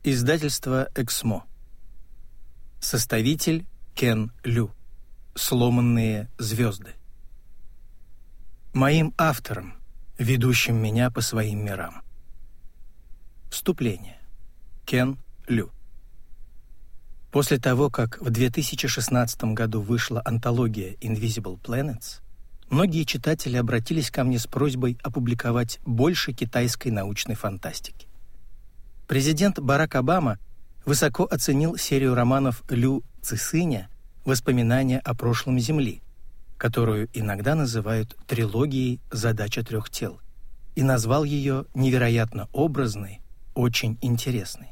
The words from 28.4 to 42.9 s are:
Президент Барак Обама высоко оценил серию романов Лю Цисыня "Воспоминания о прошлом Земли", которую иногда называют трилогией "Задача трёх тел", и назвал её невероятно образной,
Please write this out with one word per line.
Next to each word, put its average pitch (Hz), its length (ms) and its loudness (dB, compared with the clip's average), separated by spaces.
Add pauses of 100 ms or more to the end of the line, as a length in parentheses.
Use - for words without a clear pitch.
Президент 151 540 4
Барак 143 360 2
Обама 131 440 4 (460)
высоко 147 400 4
оценил 143 500 2
серию 135 400 2
романов 123 540 4
Лю 131 340 4 (180)
Цисыня 135 680 0 (340)
"Воспоминания 127 760 4
о 123 160 -2
прошлом 120 460 2
Земли", 127 420 0 (560)
которую 113 560 2
иногда 107 400 0
называют 113 640 0 (120)
трилогией 123 760 0 (100)
"Задача 110 500 0
трёх 110 280 -4
тел", - 320 -6 (540)
и 139 80 2
назвал 131 420 4
её 139 400 0 (100)
невероятно 117 760 4
образной, 123 680 0 (360)